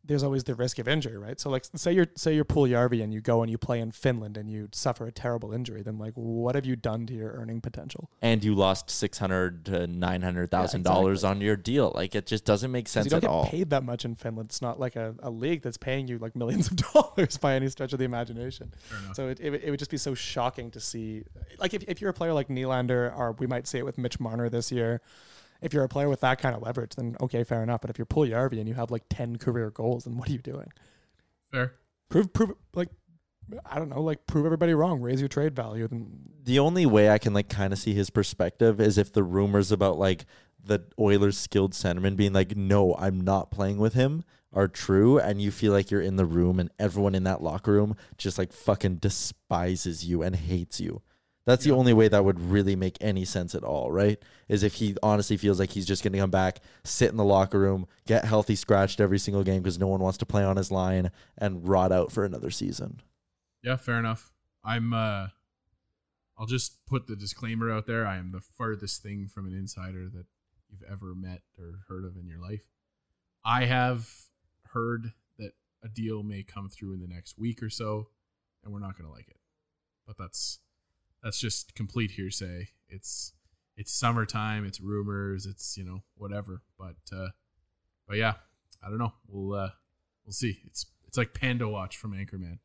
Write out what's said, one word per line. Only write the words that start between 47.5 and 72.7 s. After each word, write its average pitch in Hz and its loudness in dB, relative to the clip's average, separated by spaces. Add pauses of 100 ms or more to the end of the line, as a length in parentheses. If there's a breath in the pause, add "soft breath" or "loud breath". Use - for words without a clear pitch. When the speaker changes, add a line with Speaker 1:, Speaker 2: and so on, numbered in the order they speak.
Speaker 2:
room 104 4 (200 loud breath)
just, - -4
like, 92 -4
fucking 98 0
despises 87 -4
you 87 0
and 90 -2
hates 85 -4
you. 82 -6 (440)
That's 123 4
the 147 6
Speaker 3:
Yeah. 131 6
Speaker 2:
only 123 6
way 110 10
that 98 6
would 95 4
really 95 2
make 92 -2
any 95 -2
sense 90 -4
at - -4
all, 65 -2
right? 104 2 (260 soft breath)
Is 101 2
if 104 2
he 104 0
honestly 104 2
feels 98 2
like 95 0
he's 95 -4
just 95 -2
gonna 98 0
come 98 2
back, 92 2 (240 soft breath)
sit - 2
in 113 -6
the 107 2
locker 98 6
room, 95 2 (200 soft breath)
get 113 4
healthy 107 2
scratched 98 2
every 98 4
single 98 0
game 95 2
'cause 87 -2
no 95 2
one 95 0
wants 95 0
to - -2
play 101 2
on 95 2
his 92 -2
line, 92 2 (280 soft breath)
and 92 -4
rot 92 4
out 90 2
for 101 0
another 69 -6
season. - -8 (640)
Speaker 3:
Yeah, 127 -2
fair 120 -2
enough. 113 -4 (300)
I'm, 117 -2
uh, 107 -2 (1080)
I'll 110 -8
just - -6
put 135 -4
the 107 -10
disclaimer 113 -6
out 110 -4
there. 113 -2
I 95 -4
am 90 -10
the 90 -10
furthest 104 -8
thing 101 -10
from 98 -12
an 92 -10
insider 92 -10
that 87 -16 (420)
you've 98 -20
ever 95 -14
met 92 -12 (160)
or 90 -16
heard 95 -12
of 92 -14
in 90 -16
your 82 -16
life. 98 -12 (840)